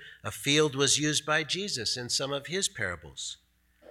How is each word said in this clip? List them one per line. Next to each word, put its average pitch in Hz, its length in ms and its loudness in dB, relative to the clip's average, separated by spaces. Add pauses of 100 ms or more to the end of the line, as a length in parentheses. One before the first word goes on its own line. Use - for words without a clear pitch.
(220)
A 104 80 -6
field 143 460 4
was 135 220 4
used 151 280 0
by 156 160 2
Jesus 156 540 -2
in 123 120 -6
some 139 240 0
of 139 140 -4
his 190 220 -2
parables. 85 720 -8 (520)